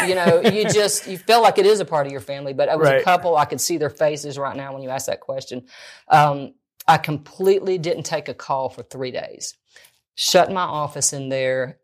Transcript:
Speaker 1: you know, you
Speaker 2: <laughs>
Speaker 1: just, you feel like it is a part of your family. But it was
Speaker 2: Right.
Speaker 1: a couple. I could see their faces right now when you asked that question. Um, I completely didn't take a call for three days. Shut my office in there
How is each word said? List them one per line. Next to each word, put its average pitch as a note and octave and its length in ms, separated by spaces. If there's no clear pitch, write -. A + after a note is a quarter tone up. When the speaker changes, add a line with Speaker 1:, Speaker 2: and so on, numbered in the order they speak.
Speaker 1:
you F#3 60
know, E3+ 280
you G#3+ 220
Speaker 2:
<laughs> G#3+ 80
Speaker 1:
just, G#3 360
you F#3 100
feel A3+ 240
like G#3 160
it F#3+ 80
is G#3 140
a F3+ 40
part D3 220
of C#3 60
your C#3 80
family. C#3 320
But C#3 160
it D#3 100
was D#3 100
Speaker 2:
Right. C3+ 120
Speaker 1:
a - 40
couple. F3 320
I D3 80
could C#3+ 160
see - 160
their D3 140
faces D3 480
right C3+ 180
now C#3 160
when C3+ 100
you C3 80
asked C3 160
that - 140
question. C3 460
Um, C#3+ 460
I D#3+ 120
completely F#3 800
didn't D#3+ 260
take D3+ 240
a C3 60
call C3+ 340
for B2 160
three B2+ 260
days. - 460
Shut - 380
my F#3 100
office D3 500
in C3+ 160
there C3 560